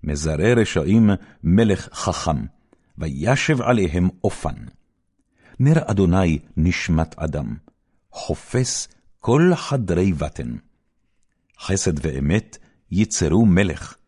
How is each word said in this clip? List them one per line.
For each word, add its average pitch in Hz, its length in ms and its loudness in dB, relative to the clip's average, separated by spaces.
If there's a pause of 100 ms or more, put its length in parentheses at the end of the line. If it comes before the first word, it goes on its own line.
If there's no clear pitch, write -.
מזרה 78 500 0
רשעים 104 560 4 (340)
מלך 101 480 2
חכם, 76 520 -4 (540)
וישב 110 640 -2
עליהם 92 460 2 (160)
אופן. - 300 -4 (1040)
נר 151 300 2
אדוני 92 480 2 (180)
נשמת 80 640 0
אדם, 73 380 -8 (540)
חופש - 800 -6 (320)
כל 156 340 4
חדרי 95 580 -2
בטן. 71 440 -8 (1000)
חסד 82 480 -4
ואמת 73 520 -2 (320)
יצרו 98 560 2
מלך 90 500 0 (100)